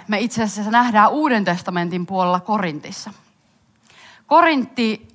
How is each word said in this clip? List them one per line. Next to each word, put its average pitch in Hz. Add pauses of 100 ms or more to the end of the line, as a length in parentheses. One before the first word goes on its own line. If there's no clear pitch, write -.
me 208
itse 226
asiassa 208
nähdään 226
Uuden 254
testamentin 175
puolella 180
Korintissa. 190 (1120)
Korintti 277